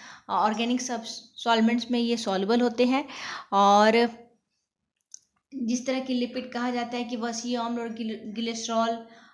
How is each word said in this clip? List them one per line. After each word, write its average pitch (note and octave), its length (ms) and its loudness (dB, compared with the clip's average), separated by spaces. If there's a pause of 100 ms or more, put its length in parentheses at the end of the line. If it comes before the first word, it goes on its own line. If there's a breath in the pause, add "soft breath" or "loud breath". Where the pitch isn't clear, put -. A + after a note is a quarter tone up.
(300 loud breath)
ऑर्गेनिक A3 520 0
सब A3+ 220 -6
सॉल्वेंट्स A#3 880 0
में A#3+ 80 2
ये A#3 180 0
सॉल्युबल G#3 440 0
होते B3 240 2
हैं। C4+ 220 0 (460 loud breath)
और G#3 560 6 (1500)
जिस B3 300 -2
तरह C4 140 -2
की C4 140 -4
लिपिड B3 380 -4
कहा B3 200 -4
जाता A#3+ 260 -4
है A#3+ 60 -4
कि A#3 120 -8
वसीय A#3 400 -4
अम्ल A#3 240 -4
और A#3 100 -6
ग्ल-, A3 460 -8
ग्लिसरॉल A3+ 720 -2 (260 loud breath)